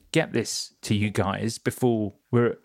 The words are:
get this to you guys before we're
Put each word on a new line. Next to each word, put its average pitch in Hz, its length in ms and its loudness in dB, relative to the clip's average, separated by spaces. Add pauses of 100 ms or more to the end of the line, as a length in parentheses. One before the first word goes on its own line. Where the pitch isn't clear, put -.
(120)
get 160 220 0
this - 480 -4
to - 140 -2
you 101 160 0
guys 101 480 -2
before 113 540 0 (180)
we're 120 340 2